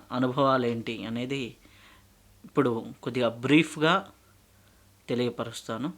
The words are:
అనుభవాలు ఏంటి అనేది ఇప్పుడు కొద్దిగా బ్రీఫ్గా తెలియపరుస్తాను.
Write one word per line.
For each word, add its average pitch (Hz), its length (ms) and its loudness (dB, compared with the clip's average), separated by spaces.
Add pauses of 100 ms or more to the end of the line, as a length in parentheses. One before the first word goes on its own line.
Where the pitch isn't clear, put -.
(120)
అనుభవాలు 131 540 2
ఏంటి 113 400 -4
అనేది 123 500 -6 (880)
ఇప్పుడు 117 400 0 (180)
కొద్దిగా 123 260 0
బ్రీఫ్గా 151 800 2 (1000)
తెలియపరుస్తాను. 120 880 -4